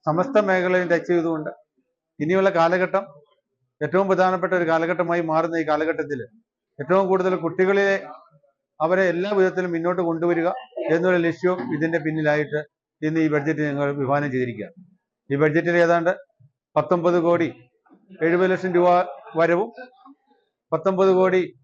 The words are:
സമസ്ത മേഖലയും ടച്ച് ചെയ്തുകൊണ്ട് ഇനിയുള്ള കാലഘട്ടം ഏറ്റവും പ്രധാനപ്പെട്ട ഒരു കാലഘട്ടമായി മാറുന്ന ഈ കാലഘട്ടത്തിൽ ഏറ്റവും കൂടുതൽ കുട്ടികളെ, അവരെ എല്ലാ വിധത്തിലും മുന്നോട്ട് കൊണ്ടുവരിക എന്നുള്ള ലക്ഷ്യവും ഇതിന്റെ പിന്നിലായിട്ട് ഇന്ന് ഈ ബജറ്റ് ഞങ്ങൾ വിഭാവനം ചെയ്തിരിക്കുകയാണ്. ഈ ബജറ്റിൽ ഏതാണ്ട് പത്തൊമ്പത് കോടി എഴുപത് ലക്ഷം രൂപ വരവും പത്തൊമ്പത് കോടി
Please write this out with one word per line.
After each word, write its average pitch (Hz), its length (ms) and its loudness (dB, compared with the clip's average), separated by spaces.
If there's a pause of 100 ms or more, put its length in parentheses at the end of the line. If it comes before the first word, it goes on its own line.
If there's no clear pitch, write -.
സമസ്ത 175 320 0
മേഖലയും 185 500 2
ടച്ച് 165 240 0
ചെയ്തുകൊണ്ട് 165 380 0 (680)
ഇനിയുള്ള 190 300 2
കാലഘട്ടം 180 540 0 (800)
ഏറ്റവും 185 240 0
പ്രധാനപ്പെട്ട 185 460 0
ഒരു 175 160 0
കാലഘട്ടമായി 170 520 0
മാറുന്ന 165 360 -2
ഈ 160 120 -2
കാലഘട്ടത്തിൽ 151 520 -2 (580)
ഏറ്റവും 175 300 2
കൂടുതൽ 185 260 2
കുട്ടികളെ, 190 680 0 (760)
അവരെ 180 220 2
എല്ലാ 180 280 0
വിധത്തിലും 185 420 0
മുന്നോട്ട് 175 300 -2
കൊണ്ടുവരിക 170 460 0 (440)
എന്നുള്ള 180 240 2
ലക്ഷ്യവും 175 580 -2
ഇതിന്റെ 160 240 -2
പിന്നിലായിട്ട് 151 600 -2 (420)
ഇന്ന് 156 180 -2
ഈ 156 80 2
ബജറ്റ് 151 320 -2
ഞങ്ങൾ 143 320 -2
വിഭാവനം 143 380 -2
ചെയ്തിരിക്കുകയാണ്. 117 440 -6 (560)
ഈ 139 60 0
ബജറ്റിൽ 156 400 0
ഏതാണ്ട് 170 360 2 (640)
പത്തൊമ്പത് 175 460 0
കോടി 165 300 0 (680)
എഴുപത് 175 280 2
ലക്ഷം 185 220 -2
രൂപ 175 160 4 (480)
വരവും 170 340 0 (1000)
പത്തൊമ്പത് 190 420 2
കോടി 185 500 2